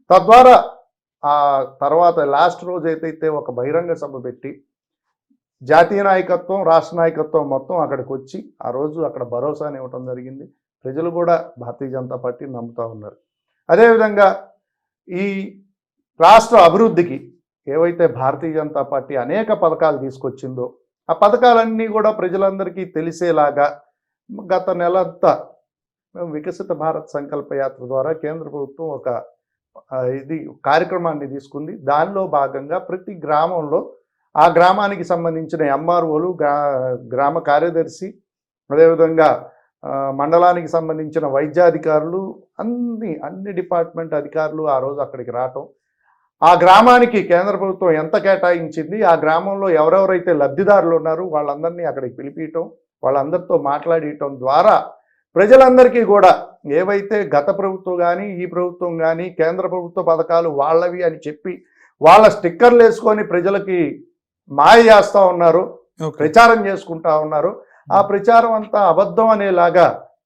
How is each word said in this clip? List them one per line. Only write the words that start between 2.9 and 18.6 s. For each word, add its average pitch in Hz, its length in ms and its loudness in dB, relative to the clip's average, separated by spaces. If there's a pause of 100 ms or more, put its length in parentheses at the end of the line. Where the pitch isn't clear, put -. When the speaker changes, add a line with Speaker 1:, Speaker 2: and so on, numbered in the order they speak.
Speaker 1:
ఒక 147 240 -6
బహిరంగ 151 420 -4
సభ 135 300 -12
పెట్టి 127 400 -14 (1000)
జాతీయ 170 400 2
నాయకత్వం, 185 600 -2
రాష్ట్ర 165 340 0
నాయకత్వం 156 520 -2
మొత్తం 135 280 -6
అక్కడికి 135 360 -6
వచ్చి - 400 -14 (100)
ఆ 120 60 -8
రోజు 151 320 -8
అక్కడ 135 220 -8
భరోసాని 139 540 -8
ఇవ్వటం 127 280 -14
జరిగింది. 131 440 -16 (360)
ప్రజలు 156 240 -8
కూడా 170 500 -2
భారతీయ 120 300 -12
జనతా 127 260 -12
పార్టీ 127 300 -10
నమ్ముతా 117 400 -12
ఉన్నారు. 107 300 -18 (540)
అదేవిధంగా 208 840 2 (580)
ఈ 196 500 -8 (640)
రాష్ట్ర 220 360 6
అభివృద్ధికి 175 760 2 (340)
ఏవైతే 170 400 0
భారతీయ 139 460 -6
జనతా 151 280 -6